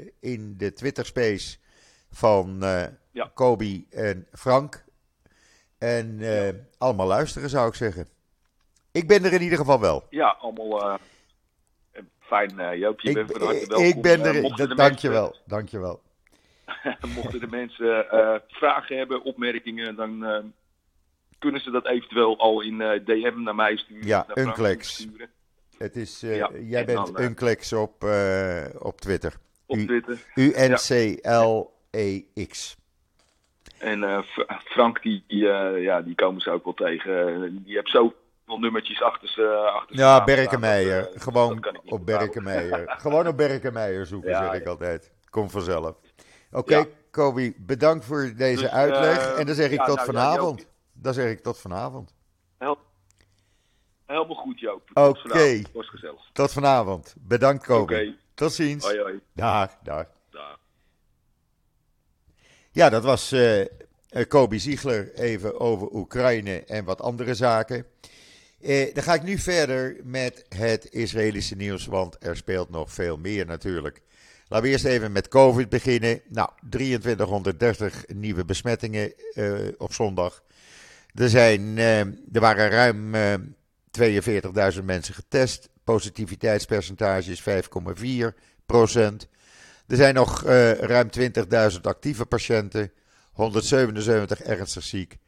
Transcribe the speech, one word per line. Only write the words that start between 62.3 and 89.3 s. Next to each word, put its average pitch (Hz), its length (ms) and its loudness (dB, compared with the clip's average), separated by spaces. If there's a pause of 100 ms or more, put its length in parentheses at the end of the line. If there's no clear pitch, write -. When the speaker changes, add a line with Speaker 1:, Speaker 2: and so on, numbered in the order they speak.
Speaker 1:
Ja, 156 180 8
dat 110 140 2
was, 127 280 2
eh, 117 300 6
eh, 98 60 -2 (600)
Kobi 120 320 4
Ziegler 120 540 -4
even 107 460 -4
over 110 340 -2
Oekraïne 107 720 -2
en 107 200 -8
wat 92 160 -6
andere 120 340 -4
zaken. 120 500 0 (760)
Eh, 139 320 0
dan 139 100 -4
ga 170 100 2
ik 160 100 0
nu 190 140 -4
verder 131 680 -2
met 127 420 -6 (100)
het 110 380 -2
Israëlische 107 640 -2
nieuws, 98 300 -6
want 92 400 -6
er 85 120 -4
speelt 92 320 -6
nog 80 240 -8
veel 85 240 -4
meer 95 280 -4
natuurlijk. 82 560 -8 (460)
Laten 110 180 0
we 135 60 2
eerst 135 140 0
even 117 260 0
met 98 160 -2
covid 131 420 6
beginnen. 117 600 0
Nou, 110 200 -2 (200)
drieëntwintighonderddertig 107 1400 -2
nieuwe 98 380 -4
besmettingen, 107 680 -4 (200)
eh, 101 200 -2 (240)
op - 160 -8
zondag. 92 500 -4 (720)
Er 120 160 2
zijn, 110 480 6
eh, 113 220 4
er 101 400 -4
waren 107 300 4
ruim, 110 460 2
eh, 104 180 2 (580)
tweeënveertigduizend 98 920 0
mensen 92 280 -4
getest. - 560 -2 (140)
Positiviteitspercentage 101 1500 -2
is 87 100 -10
vijf 98 260 -2
komma 90 280 -8
vier 117 400 -4 (300)
procent. 110 640 4 (600)